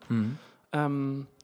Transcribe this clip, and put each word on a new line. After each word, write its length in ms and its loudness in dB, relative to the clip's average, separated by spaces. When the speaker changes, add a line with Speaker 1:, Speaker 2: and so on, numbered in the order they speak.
Speaker 1:
Mhm. 280 2
Speaker 2:
Ähm, 540 0